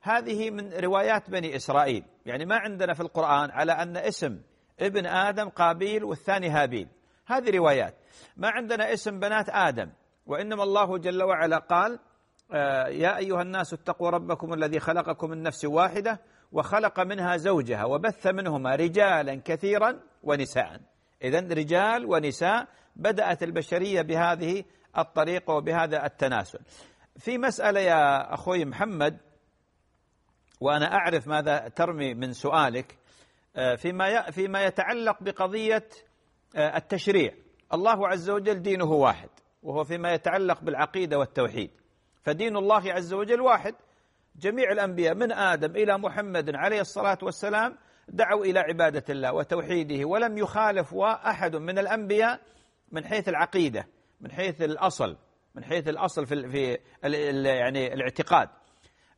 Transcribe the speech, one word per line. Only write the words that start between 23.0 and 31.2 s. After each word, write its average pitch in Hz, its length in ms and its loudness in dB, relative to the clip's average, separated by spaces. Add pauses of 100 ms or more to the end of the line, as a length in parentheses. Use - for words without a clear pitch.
البشرية 170 600 -2
بهذه 170 640 0 (340)
الطريقة 165 560 0
وبهذا 156 520 0
التناسل. 131 520 -2 (600)
في 247 200 -4
مسألة 214 420 2
يا 151 540 4
أخوي 180 300 -2
محمد، 156 560 -2 (1400)
وأنا 147 340 2
أعرف 165 340 0